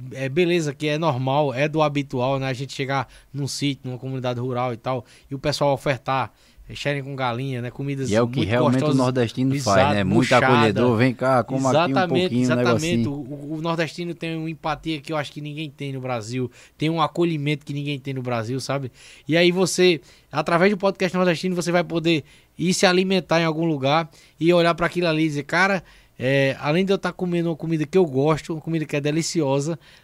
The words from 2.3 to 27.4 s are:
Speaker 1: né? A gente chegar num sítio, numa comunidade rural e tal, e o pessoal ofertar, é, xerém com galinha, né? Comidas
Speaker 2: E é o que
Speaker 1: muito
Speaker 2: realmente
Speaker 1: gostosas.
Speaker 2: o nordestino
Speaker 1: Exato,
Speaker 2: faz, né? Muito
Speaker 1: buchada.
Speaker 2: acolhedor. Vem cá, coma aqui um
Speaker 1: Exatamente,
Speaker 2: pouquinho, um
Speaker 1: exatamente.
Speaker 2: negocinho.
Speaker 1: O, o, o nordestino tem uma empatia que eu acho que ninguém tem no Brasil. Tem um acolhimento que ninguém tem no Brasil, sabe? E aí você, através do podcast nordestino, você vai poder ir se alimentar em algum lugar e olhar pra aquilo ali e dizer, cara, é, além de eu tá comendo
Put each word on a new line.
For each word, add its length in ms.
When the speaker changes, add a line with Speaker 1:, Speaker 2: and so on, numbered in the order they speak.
Speaker 1:
né? 100
A 40
gente 220
chegar 340
num 160
sítio, 400
numa 100
comunidade 400
rural 360
e 20
tal, 300
e 40
o 40
pessoal 340
ofertar, 580
é, 40
xerém 280
com 140
galinha, 460
né? 80
Comidas 400
Speaker 2:
E 40
é 60
o 80
que 120
Speaker 1:
muito 100
Speaker 2:
realmente 300
Speaker 1:
gostosas. 200
Speaker 2:
o 20
nordestino 520
Speaker 1:
Exato, 260
Speaker 2:
faz, 160
né? 80
Muito 140
Speaker 1:
buchada. 280
Speaker 2:
acolhedor. 520
Vem 160
cá, 280
coma 280
aqui 80
um 20
Speaker 1:
Exatamente, 280
Speaker 2:
pouquinho, 200
um 40
Speaker 1:
exatamente. 540
Speaker 2:
negocinho. 120
Speaker 1:
O, 440
o, 40
o 40
nordestino 520
tem 220
uma 140
empatia 500
que 100
eu 60
acho 160
que 80
ninguém 300
tem 240
no 80
Brasil. 480
Tem 140
um 100
acolhimento 640
que 80
ninguém 260
tem 140
no 100
Brasil, 380
sabe? 320
E 80
aí 160
você, 480
através 400
do 60
podcast 400
nordestino, 400
você 160
vai 100
poder 400
ir 160
se 100
alimentar 560
em 60
algum 180
lugar 460
e 140
olhar 220
pra 140
aquilo 200
ali 160
e 40
dizer, 160
cara, 380
é, 420
além 240
de 80
eu 60
tá 140
comendo 360